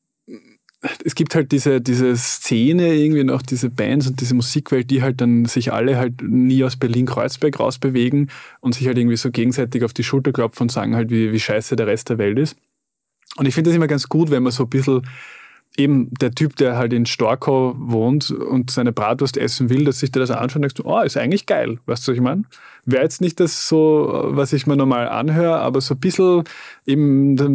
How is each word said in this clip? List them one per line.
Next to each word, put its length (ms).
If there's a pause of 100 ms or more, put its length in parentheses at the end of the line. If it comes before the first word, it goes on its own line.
(1040)
es 100
gibt 220
halt 160
diese, 300
diese 340
Szene 800
irgendwie 240
und 120
auch 100
diese 280
Bands 380
und 140
diese 120
Musikwelt, 560
die 120
halt 180
dann 240
sich 300
alle 240
halt 240
nie 420
aus 140
Berlin-Kreuzberg 840
rausbewegen 720 (300)
und 140
sich 120
halt 100
irgendwie 200
so 120
gegenseitig 540
auf 80
die 140
Schulter 260
klopfen 320
und 80
sagen 240
halt, 140
wie, 240
wie 60
scheiße 360
der 120
Rest 220
der 80
Welt 220
ist. 160 (800)
Und 120
ich 80
finde 160
das 40
immer 120
ganz 200
gut, 240
wenn 120
man 100
so 100
ein 60
bisschen 360 (720)
eben 360
der 180
Typ, 240
der 220
halt 160
in 120
Storkow 720
wohnt 540
und 400
seine 220
Bratwurst 420
essen 340
will, 140
dass 160
sich 100
der 120
das 100
anschaut 260
und 40
denkt, 240
oh, 160
ist 160
eigentlich 300
geil, 380
weißt 220
du, 40
was 40
ich 60
meine? 220 (420)
Wäre 180
jetzt 160
nicht 220
das 260
so, 420
was 440
ich 140
mir 100
normal 320
anhöre, 500
aber 220
so 140
ein 40
bisschen 440 (420)
eben 500 (200)